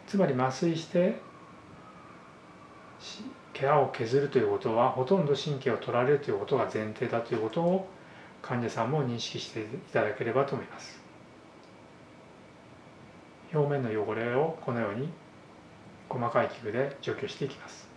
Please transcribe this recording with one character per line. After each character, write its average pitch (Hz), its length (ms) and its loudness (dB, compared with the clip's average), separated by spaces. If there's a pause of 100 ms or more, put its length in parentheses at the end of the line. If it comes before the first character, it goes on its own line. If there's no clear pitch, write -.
つ - 140 -2
ま 185 80 6
り、 139 80 2
麻 131 160 2
酔 165 260 0
し 160 100 -6
て 185 280 4 (1800)
し-、 - 240 -14 (320)
毛 135 140 0
を 143 240 6
削 123 280 2
る 139 80 0
と 135 100 4
い 117 40 6
う 104 80 4
こ 101 80 2
と 113 180 0
は、 123 140 6
ほ 127 140 0
と 196 120 4
ん 170 80 2
ど 143 100 2
神 143 240 -2
経 127 120 0
を 110 80 2
取 - 140 -4
ら 120 120 4
れ 139 100 4
る 143 40 4
と 143 120 -2
い 110 40 2
う 101 40 -2
こ 104 60 -4
と 131 140 2
が 113 60 2
前 107 280 -4
提 120 140 -4
だ 117 140 0
と 120 140 -4
い 117 40 -2
う 107 40 0
こ 110 60 0
と 165 140 0
を、 180 260 2 (540)
患 123 160 -2
者 117 100 -2
さ 113 160 -2
ん 123 60 0
も 143 180 2
認 120 120 -2
識 - 180 -6
し - 120 -10
て 113 120 -6
い - 20 -6 (280)
た 147 100 4
だ - 100 0
け - 120 -6
れ - 80 0
ば 135 120 4
と - 100 -2
思 113 80 -4
い - 40 -10
ま - 140 -16
す。 - 200 -18 (2500)
表 147 160 2
面 139 120 0
の 120 80 -2
汚 107 240 -2
れ 117 200 -2
を 160 260 2
こ 131 120 -4
の 117 80 -2
よ 107 100 -2
う 101 40 -6
に 135 140 -4 (1000)
細 120 200 -2
か 117 160 4
い - 40 -2
器 - 160 -10
具 107 80 -4
で 135 280 0
除 - 140 -4
去 135 140 -6
し - 80 -10
て - 80 -4
い 135 40 -4
き - 100 -10
ま - 100 -16
す。 - 280 -18